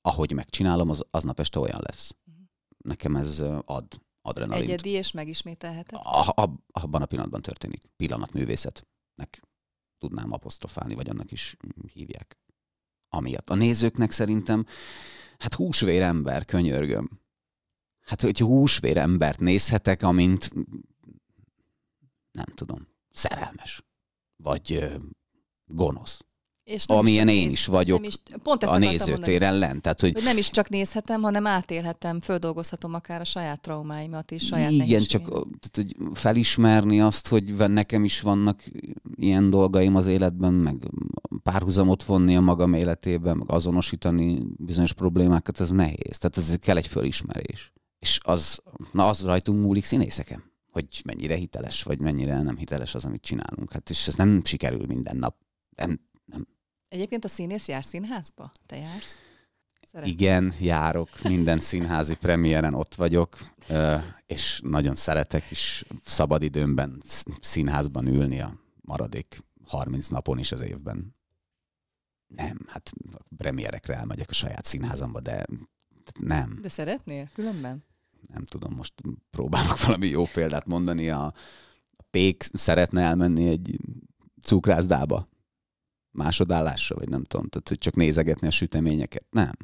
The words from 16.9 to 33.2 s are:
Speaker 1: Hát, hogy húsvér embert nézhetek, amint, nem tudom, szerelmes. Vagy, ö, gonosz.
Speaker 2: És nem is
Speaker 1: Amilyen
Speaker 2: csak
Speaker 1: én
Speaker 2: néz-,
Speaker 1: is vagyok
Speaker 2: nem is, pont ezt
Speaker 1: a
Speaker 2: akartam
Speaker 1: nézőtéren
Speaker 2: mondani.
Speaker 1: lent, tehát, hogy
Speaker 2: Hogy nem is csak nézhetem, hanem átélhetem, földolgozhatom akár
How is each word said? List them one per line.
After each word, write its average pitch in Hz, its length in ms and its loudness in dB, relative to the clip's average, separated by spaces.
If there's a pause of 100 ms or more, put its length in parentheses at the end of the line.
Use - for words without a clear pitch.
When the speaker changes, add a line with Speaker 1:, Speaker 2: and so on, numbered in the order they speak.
Speaker 1:
Hát, - 160 -4
hogy - 180 2
húsvér 127 580 4
embert 78 420 2
nézhetek, 95 640 2
amint, 90 480 4 (1800)
nem - 140 -10 (100)
tudom, - 320 -12 (240)
szerelmes. - 720 -8 (600)
Vagy, 73 300 -4
ö, 76 220 -4 (680)
gonosz. 78 560 -4 (420)
Speaker 2:
És 214 220 -4
nem 107 120 4
is 104 40 8
Speaker 1:
Amilyen 110 260 8
Speaker 2:
csak 107 80 8
Speaker 1:
én 98 80 6
Speaker 2:
néz-, 76 80 2
Speaker 1:
is - 140 0
vagyok 92 340 4
Speaker 2:
nem 214 100 -4
is, 202 60 -6 (280)
pont 285 200 2
ezt - 80 2
Speaker 1:
a 87 40 6
Speaker 2:
akartam 90 40 6 (120)
Speaker 1:
nézőtéren 87 600 2
Speaker 2:
mondani. 95 200 2
Speaker 1:
lent, 71 100 -6
tehát, 80 180 0
hogy 90 140 4
Speaker 2:
Hogy 220 100 -2
nem 247 140 2
is 208 120 0
csak 202 200 0
nézhetem, 208 520 -4
hanem 208 260 0
átélhetem, 170 760 -4
földolgozhatom 170 720 -4
akár 170 280 -10